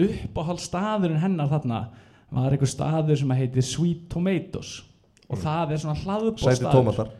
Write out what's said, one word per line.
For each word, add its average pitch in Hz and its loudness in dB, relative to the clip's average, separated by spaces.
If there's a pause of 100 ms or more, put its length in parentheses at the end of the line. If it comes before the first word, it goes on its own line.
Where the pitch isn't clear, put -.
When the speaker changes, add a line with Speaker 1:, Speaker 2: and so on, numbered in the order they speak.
Speaker 1:
uppáhaldsstaðurinn 180 -2
hennar 170 0
þarna 131 -2 (520)
var 131 0
einhver 139 2
staður 151 2
sem 135 0
heitir 127 2
Sweet 170 0
Tomatoes. - -2 (460)
Og - -4
Speaker 2:
Mm. 98 -6
Speaker 1:
það 156 0
er 156 0
svona 151 -4
hlaðborðsstaður. 208 0
Speaker 2:
Sætir 127 0
tómatar. 113 4 (120)